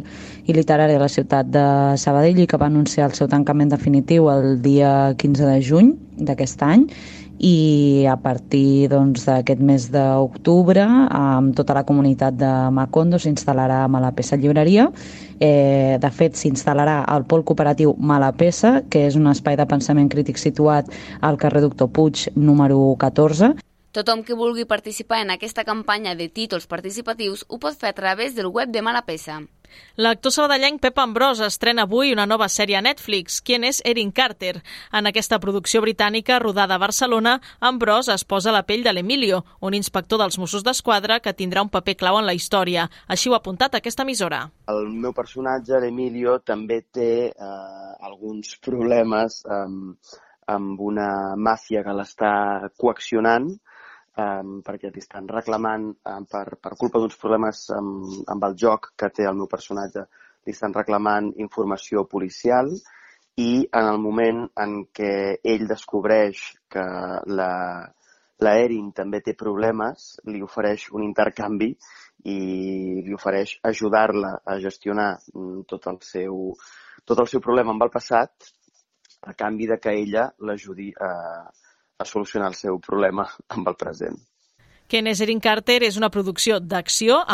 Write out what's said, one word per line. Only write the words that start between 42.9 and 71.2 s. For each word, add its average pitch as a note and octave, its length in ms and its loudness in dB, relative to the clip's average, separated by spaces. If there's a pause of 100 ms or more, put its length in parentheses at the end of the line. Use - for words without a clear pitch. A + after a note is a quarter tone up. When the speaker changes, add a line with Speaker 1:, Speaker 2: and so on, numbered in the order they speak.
Speaker 3:
Així F#3 200 -2
ho B3 80 4
ha - 60 -4
apuntat A#3+ 340 -2
aquesta A#3+ 320 -6
emissora. E3 380 -6 (260)
Speaker 4:
El G#2+ 160 -4
meu A#2 240 -6
personatge, C3 680 -4
l'Emilio, B2 600 -2
també A2 420 -6 (100)
té, A#2 200 -2 (160)
eh, G2 720 -16
alguns G#2 600 -14
problemes A2+ 840 -2
amb, F#2+ 720 -10 (320)
amb G2 320 -6
una G2+ 560 -6
màfia A2 480 -2
que G2+ 120 -6
l'està G#2 360 -4 (440)
coaccionant, A#2 760 -2 (680)
em, G2 440 -8
perquè G2 280 -12
li G2 80 -18
estan G2 280 -18
reclamant, A2 600 -6 (160)
em, G2+ 240 -14
per, G2 160 -10 (160)
per - 180 -14
culpa A#2+ 220 -2
d'uns A2+ 200 -4
problemes A2 520 -2
amb, G2 380 -10 (180)
amb G2+ 200 -6
el F#2 100 -8
joc A2 400 -2
que G2+ 100 -4
té G#2 200 -4
el F#2+ 100 -4
meu G2 100 -8
personatge, G2 560 -10 (400)
li G#2+ 80 -10
estan G2+ 220 -8
reclamant G#2 560 -2 (100)
informació G2+ 720 -6
policial A#2+ 640 -2 (680)
i A#2+ 240 0
en A2 240 -2
el G#2+ 140 -2
moment A2+ 420 -2 (160)
en G#2 220 -8 (100)
què G2 460 -4 (160)
ell G#2+ 160 -4
descobreix G#2+ 720 -2 (260)
que F#2+ 160 -8 (540)
la, F#2 140 -4 (880)
la G#2+ 200 2
Erin A2+ 320 -2
també G2+ 320 -8
té A2 140 -6
problemes, A2 800 -6 (100)
li G#2 160 -12
ofereix G#2 480 -6
un G#2 140 -8
intercanvi G#2 640 -4 (580)